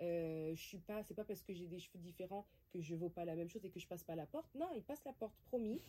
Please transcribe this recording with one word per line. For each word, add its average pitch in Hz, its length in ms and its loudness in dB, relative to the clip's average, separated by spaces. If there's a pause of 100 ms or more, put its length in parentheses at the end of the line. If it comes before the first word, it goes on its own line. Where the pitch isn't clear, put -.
Euh, 165 560 4
je - 60 -4
suis - 160 -6
pas, 208 260 0
c'est - 100 -6
pas 214 100 0
parce 202 200 -2
que 202 100 -2
j'ai 175 140 -4
des 175 100 -2
cheveux 175 220 -10
différents 185 460 -4 (240)
que 180 100 0
je 160 160 0
vaux 170 140 4
pas 170 140 0
la 165 120 2
même 170 120 2
chose 185 160 -6
et 190 60 -4
que 185 80 -6
je 165 80 -6
passe 175 160 -4
pas 165 140 -2
la 151 100 0
porte. - 300 -4
Non, 330 180 2
ils 208 80 -2
passent 285 220 -4
la 269 80 -4
porte, 226 320 -4
promis. 240 440 2